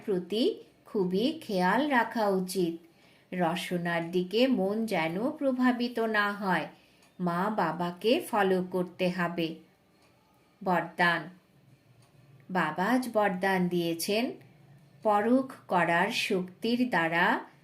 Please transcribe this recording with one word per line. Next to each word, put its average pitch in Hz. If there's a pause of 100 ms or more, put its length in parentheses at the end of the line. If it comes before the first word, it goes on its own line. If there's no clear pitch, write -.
প্রতি 208 (300)
খুবই 208
খেয়াল 202
রাখা 233
উচিত। 185 (460)
রসনার 170
দিকে 180
মন 214
যেন 185
প্রভাবিত 247
না 214
হয়। 185 (540)
মা 180
বাবাকে 180
ফলো 190
করতে 180
হবে। 175 (1120)
বরদান। 170 (1200)
বাবা 175
আজ 247
বরদান 190
দিয়েছেন, 175 (720)
পরখ 226 (160)
করার 175
শক্তির 233
দ্বারা 175 (240)